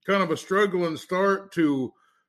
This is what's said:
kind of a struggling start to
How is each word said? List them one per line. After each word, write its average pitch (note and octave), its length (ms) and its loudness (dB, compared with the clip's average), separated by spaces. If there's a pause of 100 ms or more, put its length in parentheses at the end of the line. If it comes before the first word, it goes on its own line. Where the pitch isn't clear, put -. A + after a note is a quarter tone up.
kind G3 180 2
of E3 80 -2
a D3 60 -2
struggling F#3 600 0
start G3 560 -2
to C#3+ 400 0 (360)